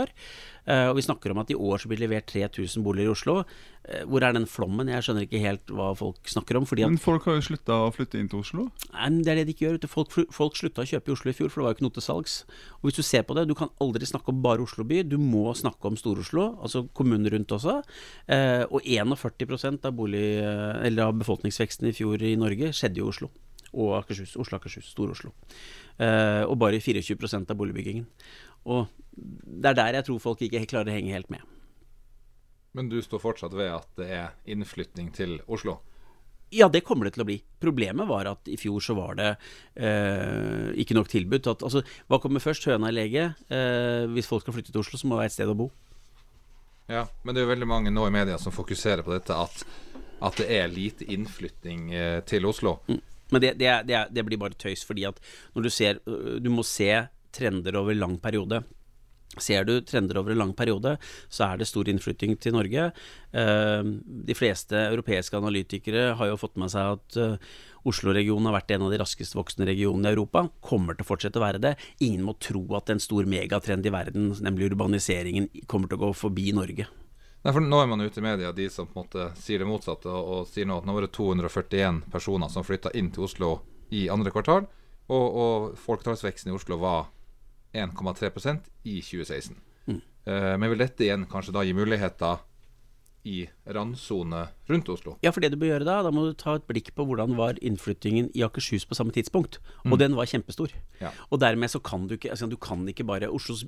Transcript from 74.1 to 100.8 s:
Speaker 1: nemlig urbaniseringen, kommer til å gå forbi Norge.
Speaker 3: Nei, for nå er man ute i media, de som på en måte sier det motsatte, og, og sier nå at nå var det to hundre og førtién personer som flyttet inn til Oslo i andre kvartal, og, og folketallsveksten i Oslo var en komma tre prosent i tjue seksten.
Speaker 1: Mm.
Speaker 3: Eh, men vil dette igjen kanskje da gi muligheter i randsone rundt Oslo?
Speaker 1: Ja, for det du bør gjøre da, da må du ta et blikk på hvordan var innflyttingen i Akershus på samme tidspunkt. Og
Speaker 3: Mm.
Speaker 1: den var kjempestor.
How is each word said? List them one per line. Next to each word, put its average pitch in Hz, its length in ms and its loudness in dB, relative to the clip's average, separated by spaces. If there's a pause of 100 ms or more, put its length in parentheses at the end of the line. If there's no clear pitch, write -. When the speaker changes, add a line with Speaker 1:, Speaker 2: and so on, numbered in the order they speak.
Speaker 1:
nemlig 98 300 2
urbaniseringen, 98 800 0 (160)
kommer 95 240 0
til 98 80 -2
å 101 80 2
gå 101 80 2
forbi 98 400 0
Norge. 98 320 -2 (580)
Speaker 3:
Nei, 139 80 2
for 151 80 4
nå 147 220 6
er 123 80 4
man 107 100 0
ute 107 220 -4
i - 20 0
media, 95 320 0
de 95 140 -2
som 90 160 -8
på - 100 -18
en 90 80 -6
måte 90 220 -4 (100)
sier 104 240 -2
det 95 80 0
motsatte, 98 400 -4
og, 90 240 -4
og 92 160 -4
sier 101 160 -4
nå 95 140 -2
at 87 80 -6
nå 98 80 -2
var 101 100 0
det - 80 -6
to 104 160 -2
hundre 90 220 2
og - 20 -6
førtién 95 460 2 (100)
personer 92 400 -2
som 90 160 -4
flyttet 95 320 -2
inn 92 160 0
til 95 140 -4
Oslo 90 240 -2 (420)
i 101 160 0
andre 98 240 0
kvartal, 170 320 4 (460)
og, 131 160 4 (160)
og 110 340 0
folketallsveksten 107 800 -4
i - 20 -2
Oslo 90 240 -4
var 87 300 0 (640)
en 110 180 -2
komma 92 240 -4
tre 101 140 -2
prosent 143 400 -4 (160)
i 98 160 -4
tjue 85 240 -8
seksten. - 320 -8 (320)
Speaker 1:
Mm. 95 100 -4 (240)
Speaker 3:
Eh, 98 320 0
men 110 140 2
vil 113 80 2
dette 123 260 2
igjen 98 240 2
kanskje 95 240 -6
da 101 140 0
gi 92 80 2
muligheter 95 640 0 (880)
i 95 120 -6 (280)
randsone 101 760 -4 (260)
rundt 160 240 0
Oslo? - 220 -10 (100)
Speaker 1:
Ja, 165 80 4
for 196 100 -4
det 156 80 4
du 143 80 0
bør 160 140 2
gjøre 143 160 0
da, 185 60 2 (100)
da 160 80 0
må 156 160 2
du 156 100 -2
ta 151 160 -2
et 151 140 -4
blikk 113 260 -2
på 147 140 -2
hvordan 120 260 0
var 117 300 2
innflyttingen 110 720 0
i 120 80 4
Akershus - 420 -2
på - 80 -6
samme 123 220 0
tidspunkt. - 420 0 (280)
Og 123 100 6
Speaker 3:
Mm. - 20 6
Speaker 1:
den 139 160 8
var 123 140 2
kjempestor. - 420 -2 (300)